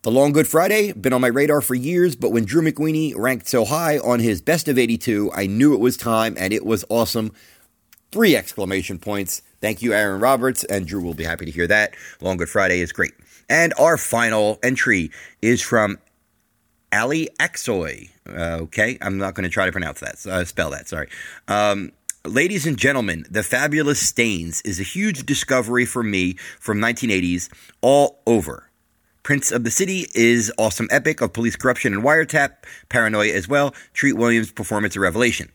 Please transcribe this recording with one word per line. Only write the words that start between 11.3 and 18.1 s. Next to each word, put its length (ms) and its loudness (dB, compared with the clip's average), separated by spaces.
to 80 -10
hear 160 -2
that. 260 2
Long 160 -2
Good 120 -4
Friday 320 2
is 100 -2
great. 220 -4
And 300 2
our 180 4
final 680 0
entry 500 0
is 220 2
from 360 0
Ali 380 0
Aksoy. 680 -4